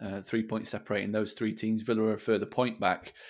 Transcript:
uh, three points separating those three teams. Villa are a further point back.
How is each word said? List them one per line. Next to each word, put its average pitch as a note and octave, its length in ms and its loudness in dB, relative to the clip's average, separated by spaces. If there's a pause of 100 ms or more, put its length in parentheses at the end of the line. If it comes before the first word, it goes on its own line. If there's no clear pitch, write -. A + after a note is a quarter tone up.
uh, G2 180 -6
three A2+ 220 0
points A2 260 -2
separating G#2 420 -2
those G#2 220 0
three A2 220 -2
teams. A2 260 0
Villa A2 220 2
are A2 100 4
a G#2+ 60 0
further A2 260 2
point B2 340 0
back. - 360 0 (160)